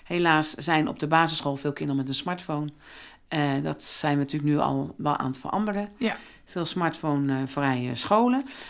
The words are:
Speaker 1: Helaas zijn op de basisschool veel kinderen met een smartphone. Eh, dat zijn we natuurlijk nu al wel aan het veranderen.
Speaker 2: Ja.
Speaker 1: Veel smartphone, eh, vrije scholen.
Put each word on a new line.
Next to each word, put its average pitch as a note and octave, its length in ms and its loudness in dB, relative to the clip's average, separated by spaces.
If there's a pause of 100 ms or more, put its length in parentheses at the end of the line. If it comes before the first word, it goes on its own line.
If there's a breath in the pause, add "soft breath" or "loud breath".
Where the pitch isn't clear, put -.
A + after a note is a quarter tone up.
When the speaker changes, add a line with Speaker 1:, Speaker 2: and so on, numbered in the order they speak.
Speaker 1:
Helaas E3 500 4
zijn D#3 340 2
op - 100 -6
de D#3 80 -2
basisschool D#3 500 2
veel C#3+ 160 -4
kinderen C#3+ 280 -2
met C3 80 -4
een C3+ 120 -2
smartphone. D#3 520 -4 (560 loud breath)
Eh, - 120 0 (220)
dat D3+ 200 -4
zijn - 300 0
we C#3+ 60 2
natuurlijk D3 340 0
nu D3 60 4
al C#3 380 0
wel D3 200 -2
aan - 140 -4
het C3 80 -6
veranderen. G#3 580 -4
Speaker 2:
Ja. A3 200 -2 (280 loud breath)
Speaker 1:
Veel F3 200 -6
smartphone, D#3 680 0
eh, C3+ 140 0
vrije B2+ 480 0
scholen. B3 500 2 (260 loud breath)